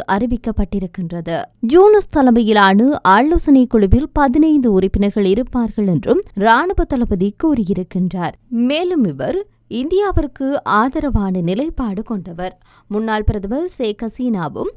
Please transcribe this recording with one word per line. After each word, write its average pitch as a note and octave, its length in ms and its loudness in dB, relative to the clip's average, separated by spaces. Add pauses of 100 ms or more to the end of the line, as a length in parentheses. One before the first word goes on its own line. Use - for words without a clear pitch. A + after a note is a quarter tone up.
அறிவிக்கப்பட்டிருக்கின்றது. F#3+ 1300 -4 (280)
ஜூனஸ் F#4+ 460 4
தலைமையிலான A3+ 880 4 (100)
ஆலோசனை C4+ 560 4
குழுவில் A#3+ 460 2
பதினைந்து D4 600 2
உறுப்பினர்கள் G3 580 0
இருப்பார்கள் A3 600 -2
என்றும் A#3+ 320 0 (140)
இராணுவ B3 480 2
தளபதி G#3+ 520 -2
கூறியிருக்கின்றார். F#3 1000 -2 (260)
மேலும் D#4 440 0
இவர் D3+ 340 -4 (300)
இந்தியாவிற்கு E4 760 -2 (240)
ஆதரவான G#3+ 680 0
நிலைப்பாடு G#3+ 640 -4
கொண்டவர். F3+ 500 -10 (380)
முன்னாள் G#3+ 340 -4
பிரதமர் G#3+ 460 -4
ஷேக் G#3+ 340 -6
ஹசீனாவும் A3 720 -6